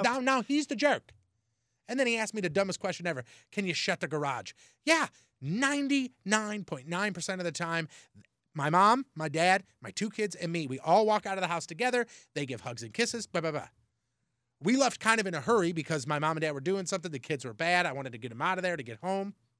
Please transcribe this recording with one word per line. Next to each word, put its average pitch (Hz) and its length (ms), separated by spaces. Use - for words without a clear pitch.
Now, 247 180
now 262 220
he's 285 260
the 277 80
jerk. 269 360
And 247 120
then 262 60
he 233 100
asked 220 160
me 214 80
the 180 80
dumbest 190 320
question 175 260
ever. 135 180
"Can 202 160
you 170 80
shut - 260
the 165 80
garage?" 139 440
Yeah, 311 220
ninety-nine 220 920
point 135 240
nine 190 240
percent 180 280
of 180 40
the 170 80
time, 165 360
my 147 160
mom, 208 440
my 156 140
dad, 175 360
my - 100
two 208 200
kids, 208 240
and 170 180
me, 165 140
we 131 120
all 196 280
walk 214 200
out 196 120
of 190 40
the 175 60
house 170 180
together. 240 400
They 143 120
give 120 160
hugs 120 200
and 113 100
kisses, 226 340
blah, 175 140
blah, 160 120
blah. 147 160
We 208 160
left 269 240
kind 220 200
of 196 60
in 180 80
a 151 60
hurry 185 320
because 156 340
my 151 120
mom 156 180
and 156 60
dad 156 100
were 139 80
doing 185 260
something. 180 240
The 147 80
kids 131 260
were 117 100
bad. 175 320
I 147 60
wanted 131 200
to 117 60
get 117 120
'em 113 120
out 180 160
of 180 40
there 180 140
to 143 60
get 113 160
home. 196 360